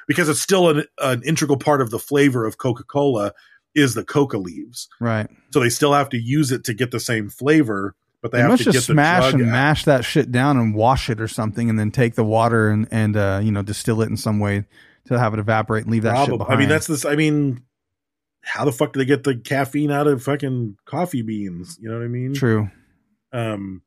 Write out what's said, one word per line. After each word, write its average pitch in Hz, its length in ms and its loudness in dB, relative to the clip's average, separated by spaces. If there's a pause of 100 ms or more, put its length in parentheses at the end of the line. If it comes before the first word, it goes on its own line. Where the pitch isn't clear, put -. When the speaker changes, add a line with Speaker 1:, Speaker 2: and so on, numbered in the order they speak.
Speaker 1:
because 170 220 2
it's 147 100 0
still 180 300 4
an, 151 160 0 (140)
an 127 260 0
integral 143 320 0
part 143 240 2
of 117 80 0
the 110 100 -6
flavor 139 460 2
of 107 120 -6
Coca-Cola 123 760 -2 (420)
is 143 180 4
the 107 120 -6
coca 139 320 0
leaves. 98 500 -10 (140)
Speaker 2:
Right. 110 260 -2 (240)
Speaker 1:
So 147 80 2
they 120 100 4
still 143 240 2
have 143 160 2
to 127 80 -6
use 127 340 0
it 123 140 -4
to 120 80 -4
get 120 180 -4
the 117 80 -6
same 110 300 -4
flavor, 110 680 0 (260)
but - 100 -8
they 139 60 0
Speaker 2:
They 120 60 4
Speaker 1:
have 156 80 4
Speaker 2:
must 247 120 4
Speaker 1:
to - 80 2
Speaker 2:
just 131 160 2
Speaker 1:
get 147 60 2
the - 20 4
Speaker 2:
smash 156 360 4
Speaker 1:
drug 139 100 2
Speaker 2:
and 117 80 2
Speaker 1:
out. - 20 2
Speaker 2:
mash 139 340 2
that 135 200 4
shit 127 260 0
down 131 260 2
and 113 160 2
wash 117 360 2
it 110 100 -4
or 110 80 -4
something, 113 420 -4
and 110 80 0
then 104 140 -2
take 117 240 2
the 117 80 2
water 110 460 2
and, 107 220 0
and, 107 260 0
uh, 98 260 0
you 110 80 0
know, 101 120 -2
distill 107 380 -2
it 110 80 0
in 104 80 -4
some 104 220 -2
way 101 260 -2 (400)
to 120 140 -2
have 110 140 2
it 107 60 -4
evaporate 110 440 0
and 107 80 -4
leave 113 120 2
that 110 140 0
shit 139 100 2
Speaker 1:
Probably. 127 100 -2
Speaker 2:
behind. 104 160 -2
Speaker 1:
I 131 60 4
mean, 139 100 2
that's 151 180 0
this, 151 180 -4
I 147 100 0
mean, 147 480 0 (800)
how - 220 -6
the 143 60 2
fuck 135 220 -2
do 139 60 -2
they 135 60 0
get 131 200 2
the 135 100 0
caffeine 143 560 -2
out 143 160 0
of 135 160 0
fucking 131 600 -4
coffee 147 360 -4
beans? 101 600 -8
You 110 80 -12
know 113 80 -8
what 117 80 -8
I - 20 -8
mean? 127 260 -6
Speaker 2:
True. 110 380 0 (600)
Speaker 1:
Um, 101 540 -6